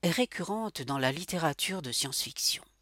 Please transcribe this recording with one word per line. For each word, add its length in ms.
est 100
récurrente 680
dans 160
la 160
littérature 680
de 120
science-fiction. 720